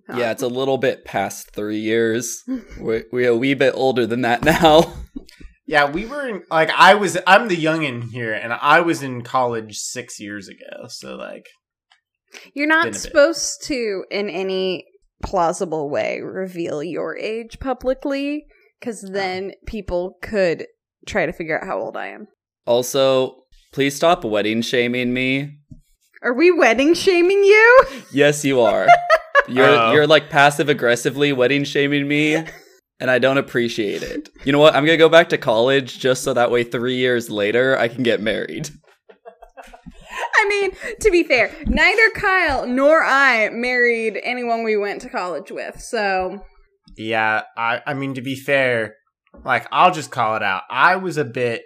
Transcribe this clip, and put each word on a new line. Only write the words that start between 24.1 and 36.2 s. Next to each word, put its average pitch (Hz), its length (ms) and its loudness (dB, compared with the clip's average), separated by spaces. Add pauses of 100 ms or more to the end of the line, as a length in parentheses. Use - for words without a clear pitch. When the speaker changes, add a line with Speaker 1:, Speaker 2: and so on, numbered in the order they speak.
Speaker 2:
wedding 107 400 -2
shaming 123 500 -2
me. 131 380 -2 (720)
Speaker 1:
Are 240 100 -2
we 349 200 4
wedding 277 420 4
shaming 370 480 2
you? 453 420 8 (280)
Speaker 2:
Yes, 147 320 2
you 135 160 2
are. 101 260 4 (320)
Speaker 1:
<laughs> - 300 -2
Speaker 2:
You're, 135 180 4
Speaker 3:
Uh-oh. 117 280 6
Speaker 2:
you're, 147 120 6
like, 151 240 4
passive-aggressively 143 1040 2
wedding 135 320 2
shaming 143 420 0
me, 151 380 0 (540)
and 127 120 -2
I 127 80 4
don't 131 180 2
appreciate 117 640 -2
it. - 280 -10 (140)
You 139 80 0
know 143 60 2
what? 151 160 6
I'm 139 120 2
gonna 165 100 4
go 160 140 6
back 170 180 6
to 160 80 -2
college 127 600 0
just 131 260 0